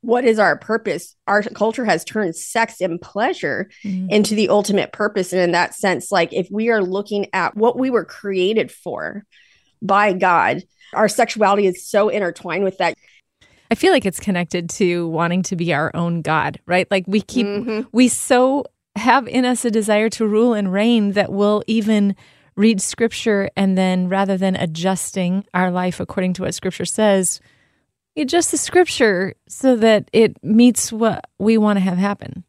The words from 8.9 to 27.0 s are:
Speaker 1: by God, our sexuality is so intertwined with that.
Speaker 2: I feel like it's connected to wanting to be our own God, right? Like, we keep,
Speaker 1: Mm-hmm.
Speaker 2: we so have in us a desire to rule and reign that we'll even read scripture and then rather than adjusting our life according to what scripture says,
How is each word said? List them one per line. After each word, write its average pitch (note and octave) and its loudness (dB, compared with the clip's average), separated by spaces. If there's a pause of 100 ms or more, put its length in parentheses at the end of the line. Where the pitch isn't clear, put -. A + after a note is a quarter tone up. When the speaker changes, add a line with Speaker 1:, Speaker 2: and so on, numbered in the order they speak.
Speaker 1:
by G3 2
God, F3 2 (320)
our G#3 2
sexuality G#3 2
is F3+ -4
so G#3+ 2
intertwined F#3 -4
with F#3+ -2
that. E3+ -2 (760)
Speaker 2:
I A3+ 2
feel F#4 2
like C#4 2
it's F#3+ -4
connected F3 -4
to F3 0
wanting E3+ 0
to F#3+ -6
be E3+ -2
our D3 0
own E3+ -2
God, D3+ -2
right? F3+ 0
Like, G3 0
we G3 0
keep, A3 -2
Speaker 1:
Mm-hmm. G#3+ -4 (100)
Speaker 2:
we B3 4
so B3+ 0 (300)
have A#3 2
in B3+ 0
us B3 -2
a A#3+ 0
desire G#3+ 2
to A3+ -4
rule A3 2
and G3+ -2
reign G#3+ 2
that G3 -2
we'll G3+ 2
even G#3 0 (400)
read G#3 2
scripture G#3 -2
and F#3+ 2
then F#3 0
rather G3 0
than F#3 0
adjusting F3+ -4
our F3+ 0
life F3+ -4
according F#3 -4
to F#3 -8
what F3+ -6
scripture - -6
says, G3 0 (760)